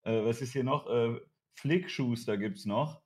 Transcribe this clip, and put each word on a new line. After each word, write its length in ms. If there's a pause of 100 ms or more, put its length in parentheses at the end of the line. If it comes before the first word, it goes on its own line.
Äh, 200
was 180
ist 100
hier 120
noch? 240
Äh, 320 (340)
Flickschuster 840
gibt's 260
noch. 420